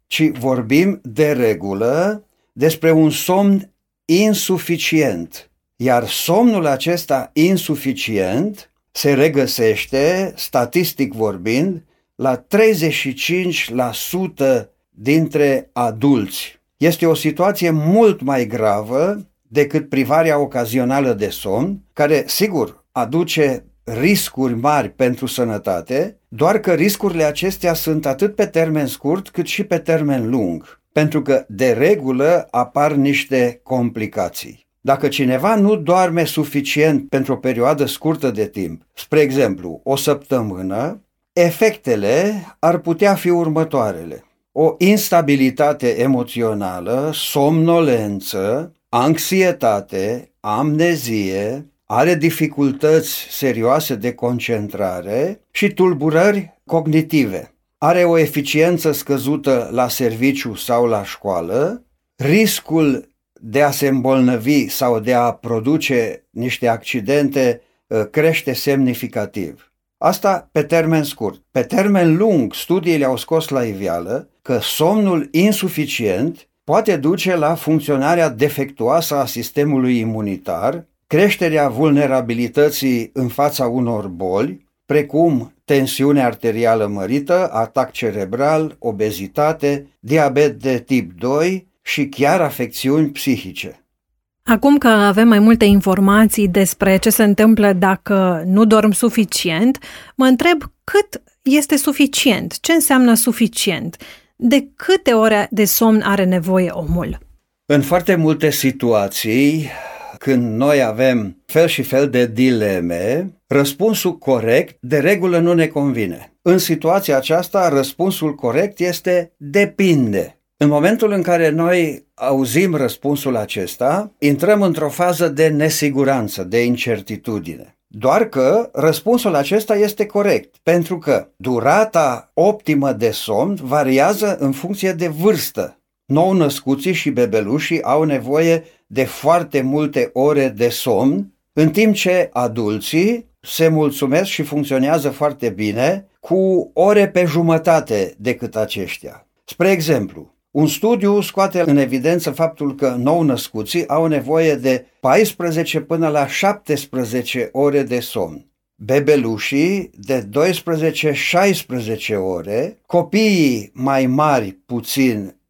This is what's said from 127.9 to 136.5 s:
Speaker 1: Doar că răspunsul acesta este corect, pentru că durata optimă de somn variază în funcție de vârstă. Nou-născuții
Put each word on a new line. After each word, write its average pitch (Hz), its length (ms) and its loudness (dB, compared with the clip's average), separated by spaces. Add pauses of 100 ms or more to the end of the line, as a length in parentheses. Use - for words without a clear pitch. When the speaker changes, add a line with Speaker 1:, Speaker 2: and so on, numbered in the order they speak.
Speaker 1:
Doar 143 360 2
că 156 440 0
răspunsul 175 640 0
acesta 208 400 0
este 208 300 0
corect, 202 580 -2
pentru 170 340 0
că 135 380 -2
durata 135 960 0
optimă 151 580 0
de 113 180 0
somn 120 520 -2
variază 147 800 0
în 139 120 0
funcție 185 400 -4
de 170 160 -4
vârstă. 160 720 -2 (260)
Nou-născuții 156 880 0